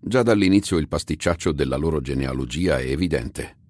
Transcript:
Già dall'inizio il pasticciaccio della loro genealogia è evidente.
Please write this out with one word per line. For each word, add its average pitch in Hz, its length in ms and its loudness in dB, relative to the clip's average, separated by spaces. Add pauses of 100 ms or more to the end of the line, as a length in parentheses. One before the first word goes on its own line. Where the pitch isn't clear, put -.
Già 120 180 2
dall'inizio 98 560 4
il 76 80 -2
pasticciaccio 80 640 -2
della 67 240 -2
loro 78 240 0
genealogia 67 800 -2
è 64 100 -4
evidente. 73 680 -4 (120)